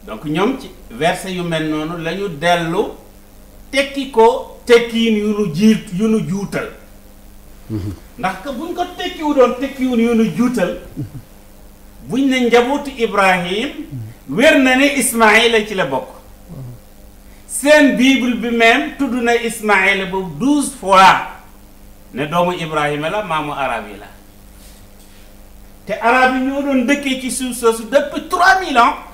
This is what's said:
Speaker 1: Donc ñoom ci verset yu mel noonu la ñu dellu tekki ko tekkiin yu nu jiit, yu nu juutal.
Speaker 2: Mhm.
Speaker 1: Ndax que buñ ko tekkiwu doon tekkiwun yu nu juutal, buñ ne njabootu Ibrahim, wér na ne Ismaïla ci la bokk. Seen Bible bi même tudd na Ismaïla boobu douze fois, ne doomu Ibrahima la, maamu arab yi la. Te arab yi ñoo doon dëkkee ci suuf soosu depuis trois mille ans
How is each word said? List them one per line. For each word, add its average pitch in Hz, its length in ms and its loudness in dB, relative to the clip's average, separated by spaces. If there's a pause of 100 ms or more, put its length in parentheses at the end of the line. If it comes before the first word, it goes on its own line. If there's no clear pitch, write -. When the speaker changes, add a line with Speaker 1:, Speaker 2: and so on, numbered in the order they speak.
Speaker 1:
Donc 110 200 -14
ñoom 180 340 -2
ci - 100 -16 (220)
verset 175 420 -2
yu 180 100 -4
mel 160 260 -4
noonu 156 340 -4
la 165 100 -4
ñu 196 160 -6
dellu 170 640 -2 (800)
tekki 277 400 -4
ko - 540 2
tekkiin 226 520 4
yu 208 100 -2 (100)
nu 190 180 -2
jiit, 214 380 2
yu 208 140 0
nu 220 200 2
juutal. 190 420 -6 (1000)
Speaker 2:
Mhm. 101 240 -6 (260)
Speaker 1:
Ndax 190 240 -4
que 285 60 -10
buñ 311 260 -10
ko 359 80 -4 (140)
tekkiwu 320 360 -4
doon 262 260 4
tekkiwun 254 400 -2
yu 233 160 2
nu 220 100 4 (100)
juutal, 214 420 0 (1300)
buñ 262 200 0
ne 254 180 2
njabootu 254 500 2
Ibrahim, 196 720 0 (600)
wér 285 300 4
na 262 160 4
ne 277 120 4 (120)
Ismaïla 226 680 2
ci 208 80 -6
la 180 100 0
bokk. 139 240 -4 (1400)
Seen 285 480 4
Bible 247 400 2
bi 214 200 -4
même 240 420 2
tudd 262 240 -2
na 233 140 2
Ismaïla 202 680 0
boobu 180 340 -6
douze 277 400 0
fois, 190 480 6 (880)
ne 143 120 -6
doomu 175 340 0
Ibrahima 156 500 -4
la, 208 140 -4
maamu 156 280 -4
arab 123 360 -6
yi 101 120 -16
la. 101 60 -18 (1800)
Te 196 140 -6
arab 254 360 4
yi 262 120 0
ñoo 277 160 -2
doon 262 220 2
dëkkee 269 360 -2
ci 254 100 -6
suuf 254 260 -6
soosu 226 340 0
depuis 285 380 -2
trois 370 300 4
mille 311 180 -2
ans 233 160 4 (200)